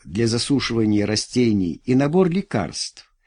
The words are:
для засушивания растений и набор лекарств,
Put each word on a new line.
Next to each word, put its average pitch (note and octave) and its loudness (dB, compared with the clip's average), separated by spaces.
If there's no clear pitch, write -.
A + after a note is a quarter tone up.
для G#2+ 0
засушивания A2+ 0
растений G#2 0
и B2+ 0
набор D3+ 2
лекарств, - -6